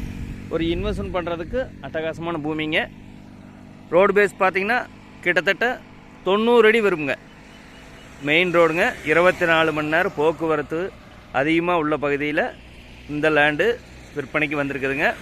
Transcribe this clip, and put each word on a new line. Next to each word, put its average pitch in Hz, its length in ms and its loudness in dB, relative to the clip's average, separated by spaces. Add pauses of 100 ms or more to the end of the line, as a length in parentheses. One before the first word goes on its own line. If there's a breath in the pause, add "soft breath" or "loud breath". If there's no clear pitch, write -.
(500)
ஒரு 160 140 -4
இன்வெஸ்ட்மெண்ட் 185 540 -4
பண்றதுக்கு 170 500 -6 (140)
அட்டகாசமான 160 640 -6
பூமிங்க. 156 420 -4 (1000)
ரோடு 190 240 4
பேஸ் 202 260 2
பார்த்தீங்கன்னா 196 460 0 (360)
கிட்டத்தட்ட 190 580 0 (440)
தொண்ணூறு 220 440 4
அடி 220 140 6
வருங்க. 160 340 0 (1040)
மெயின் 165 340 2
ரோடுங்க. 170 380 4 (120)
இருபத்தி 175 400 4
நாலு 160 260 4
மணி 151 160 -4
நேரம் 175 280 0
போக்குவரத்து 156 760 -2 (400)
அதிகமா 165 460 0
உள்ள 151 200 0
பகுதியில 147 540 -2 (580)
இந்த 151 200 0
லேண்டு 151 460 2 (400)
விற்பனைக்கு 147 400 -2
வந்திருக்குதுங்க. 139 680 -2